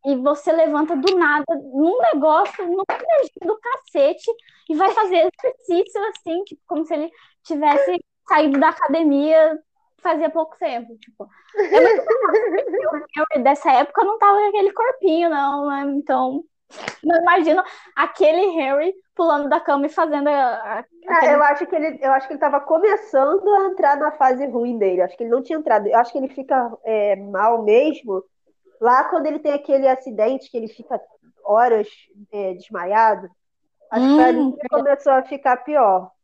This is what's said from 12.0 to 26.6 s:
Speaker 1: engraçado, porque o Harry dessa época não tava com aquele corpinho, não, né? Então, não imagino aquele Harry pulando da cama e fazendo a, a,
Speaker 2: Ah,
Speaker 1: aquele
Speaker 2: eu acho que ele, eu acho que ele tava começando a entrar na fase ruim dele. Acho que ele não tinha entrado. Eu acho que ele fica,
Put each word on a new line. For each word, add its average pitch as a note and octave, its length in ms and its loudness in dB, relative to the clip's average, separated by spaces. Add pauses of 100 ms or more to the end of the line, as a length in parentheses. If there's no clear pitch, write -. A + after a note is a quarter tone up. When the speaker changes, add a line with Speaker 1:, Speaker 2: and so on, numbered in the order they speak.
Speaker 1:
engraçado, A4 880 0
porque D4+ 300 -10
o D#4 100 0
Harry C4+ 120 -4
dessa C#4 300 2
época D4 320 2
não G#4+ 140 -2
tava G4+ 200 4
com G#4 100 2
aquele G4 240 0
corpinho, F#4+ 580 0
não, C#4+ 360 -2
né? C#4 300 -4
Então, C4 480 -4 (580)
não E4 200 2
imagino F4 400 4 (340)
aquele F4 600 2
Harry D4 360 -2 (220)
pulando D4 340 0
da D4+ 120 2
cama C#4+ 260 0
e - 20 -4
fazendo D4 400 -2
a, D4 40 2
a, A3+ 460 -2 (300)
Speaker 2:
Ah, F#4 80 0
Speaker 1:
aquele D#4+ 200 4
Speaker 2:
eu D4 80 4
acho D4 220 0
que - 100 -6
ele, D4+ 260 -4
eu C4+ 100 2
acho C4+ 140 0
que D#4 80 -10
ele C#4+ 60 -10
tava C#4+ 200 0
começando F#4+ 880 0
a G4 200 4
entrar E4 280 0
na D4+ 160 -2
fase C4 340 0
ruim A#3+ 300 -4
dele. F#3 240 0
Acho F3+ 160 -2
que A#3+ 60 -10
ele A3+ 80 -6
não C4 120 0
tinha D#4 160 -6
entrado. A3+ 280 0
Eu A3 120 2
acho A#3+ 140 0
que C#4 60 -6
ele C4 100 -4
fica, C4 420 -4 (140)